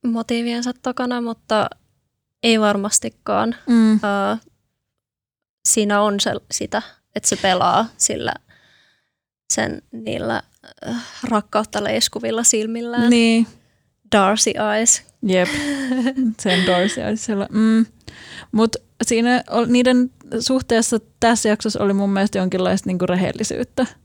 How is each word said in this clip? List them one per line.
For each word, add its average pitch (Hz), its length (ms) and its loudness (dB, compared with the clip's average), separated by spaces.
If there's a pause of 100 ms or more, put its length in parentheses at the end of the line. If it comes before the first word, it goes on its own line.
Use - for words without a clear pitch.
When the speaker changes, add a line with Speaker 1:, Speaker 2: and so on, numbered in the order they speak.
Speaker 1:
motiiviensa 233 640 -2 (100)
takana, 247 400 -4
mutta 226 480 -2 (760)
ei 226 160 4
varmastikaan. 214 960 0 (120)
Speaker 2:
Mm. 220 260 6
Speaker 1:
Ö, 202 440 0 (1300)
siinä 208 340 2
on 208 180 0
se, 202 120 -2 (200)
sitä, 208 300 -6 (340)
että - 140 -2
se 196 60 0
pelaa 185 500 2 (120)
sillä, - 360 -2 (1200)
sen, - 280 -4 (100)
niillä, 226 500 -6 (460)
ö, 226 60 -6 (300)
rakkautta 214 600 -4
leiskuvilla 226 600 -4
silmillään. 233 680 0
Speaker 2:
Niin. 226 380 4 (680)
Speaker 1:
Darcy 202 360 4 (240)
eyes. 226 280 0 (240)
Speaker 2:
Jep. 185 220 2 (480)
Speaker 1:
<laughs> 254 440 -2
Speaker 2:
Sen 185 260 2
Darcy 180 340 0
eyesilla. 208 500 -4
Mm. 220 340 4 (680)
Mut 220 240 0 (280)
siinä 240 460 2
ol-, 233 160 0
niiden 247 460 4 (280)
suhteessa 233 580 0 (220)
tässä 226 300 2
jaksossa 214 340 -2
oli 196 100 2
mun 196 160 0
mielestä 196 280 0
jonkinlaista 185 520 0
niinku 180 160 0
rehellisyyttä. 190 800 -2 (200)